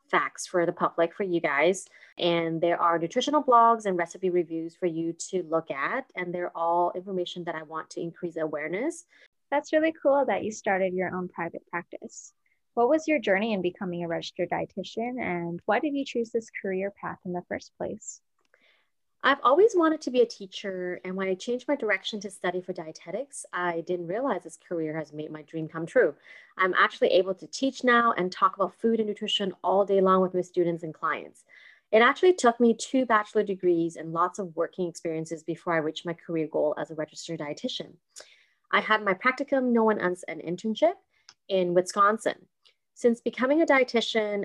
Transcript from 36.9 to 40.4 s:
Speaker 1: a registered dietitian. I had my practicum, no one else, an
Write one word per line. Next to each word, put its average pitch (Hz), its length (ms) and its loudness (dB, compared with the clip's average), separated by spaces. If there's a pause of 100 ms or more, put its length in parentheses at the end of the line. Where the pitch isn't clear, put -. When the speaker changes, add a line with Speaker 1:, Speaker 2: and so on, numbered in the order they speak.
Speaker 1:
a 160 40 -12
registered 156 460 -10
dietitian. 156 520 -8 (800)
I 202 100 2
had 214 220 0
my 196 120 2
practicum, 254 580 0
no 226 120 6
one 214 160 4
else, 180 240 -2
an 160 220 -10